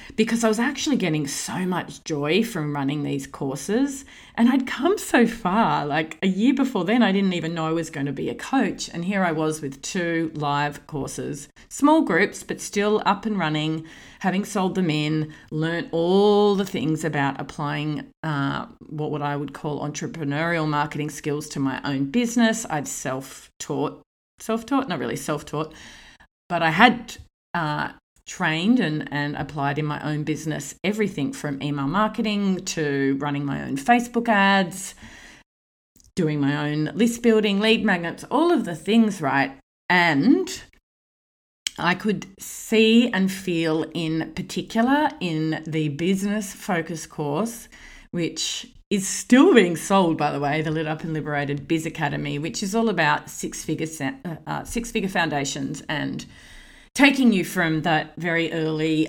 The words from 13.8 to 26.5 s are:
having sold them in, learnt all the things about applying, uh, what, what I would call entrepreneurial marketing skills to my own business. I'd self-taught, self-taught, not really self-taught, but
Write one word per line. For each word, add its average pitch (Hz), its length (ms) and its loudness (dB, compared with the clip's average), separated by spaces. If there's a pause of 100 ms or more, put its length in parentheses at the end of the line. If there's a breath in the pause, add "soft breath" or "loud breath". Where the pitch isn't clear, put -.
having 190 220 0
sold 185 300 -2
them 185 160 2
in, 151 420 0 (200 loud breath)
learnt 165 400 -2
all 202 640 4
the 196 100 0
things 156 380 -2
about 143 360 -2
applying, 147 680 -6 (160)
uh, 139 420 -2 (220)
what, 151 240 -6
what 147 100 -4
I 143 140 -4
would 143 180 -6
call 147 280 -6
entrepreneurial 156 840 -2
marketing 151 440 -2
skills 151 380 -6
to 147 100 -6
my 135 240 -2
own 139 220 -2
business. 233 640 2
I'd 151 200 -4
self-taught, - 1120 -8 (380)
self-taught, 233 500 -2
not 180 80 -4
really 127 180 -4
self-taught, 151 600 -6 (760 loud breath)
but 220 120 0